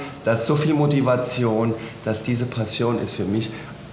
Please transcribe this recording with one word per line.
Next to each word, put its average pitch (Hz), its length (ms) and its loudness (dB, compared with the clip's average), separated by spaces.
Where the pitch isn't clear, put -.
dass 143 220 2
so 151 100 2
viel 151 200 2
Motivation, 120 960 2
dass 110 160 -2
diese 120 240 0
Passion 117 560 0
ist 101 120 -4
für 104 120 -4
mich 110 240 0